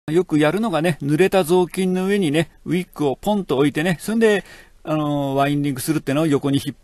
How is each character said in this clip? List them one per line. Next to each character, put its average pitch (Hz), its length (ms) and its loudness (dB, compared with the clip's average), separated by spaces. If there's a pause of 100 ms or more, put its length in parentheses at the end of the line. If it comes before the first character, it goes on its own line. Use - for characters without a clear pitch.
(100)
よ 175 140 2
く 151 160 0
や 151 100 4
る 185 80 0
の 226 100 -2
が 156 140 -2
ね、 160 180 0
濡 143 160 -2
れ 190 140 4
た 190 140 2
雑 180 240 2
巾 185 260 -2
の 185 120 -2
上 202 120 0
に 156 140 0
ね、 156 180 0 (140)
ウ - 80 -6
ィ 175 140 -2
ッ - 60 -20
グ 147 140 -2
を 131 80 0
ポ 208 220 -2
ン 190 80 -2
と 139 120 -2
置 143 120 4
い - 40 -2
て 156 120 -2
ね、 180 160 -2
そ 220 160 -6
ん - 20 0
で、 208 240 2 (400)
あ - 140 -4
の 143 380 -2
ー、 - 0 -
ワ 139 140 2
イ 147 60 0
ン 147 80 -2
デ 143 60 -2
ィ 143 40 -2
ン - 40 -8
グ 127 40 -8
す 156 140 -2
る 156 40 -2
っ - 20 -6
て 135 120 -4
の 151 100 0
を 165 40 0
横 139 240 0
に 139 100 0
引 147 120 -8
っ - 120 -20